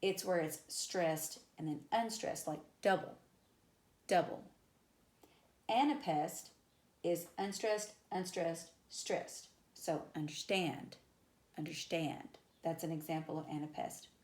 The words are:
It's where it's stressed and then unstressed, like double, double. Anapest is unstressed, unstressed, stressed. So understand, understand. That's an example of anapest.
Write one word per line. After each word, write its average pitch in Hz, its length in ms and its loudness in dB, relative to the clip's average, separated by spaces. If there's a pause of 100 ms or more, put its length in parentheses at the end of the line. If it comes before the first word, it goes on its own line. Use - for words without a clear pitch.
It's 196 240 2
where 180 140 4
it's 156 280 0
stressed - 720 0 (180)
and 156 100 -4
then 147 120 -2 (120)
unstressed, - 560 0
like 151 120 -2 (220)
double, 185 320 4 (960)
double. - 360 4 (1300)
Anapest 220 800 2 (540)
is 170 240 2 (100)
unstressed, 208 560 0 (180)
unstressed, 180 560 -2 (220)
stressed. - 580 -4 (260)
So - 300 -2 (120)
understand, 160 840 -2 (600)
understand. 160 800 -4 (260)
That's 165 200 -2
an 160 80 -2
example 160 460 -4
of 151 100 -6
anapest. - 600 -6 (160)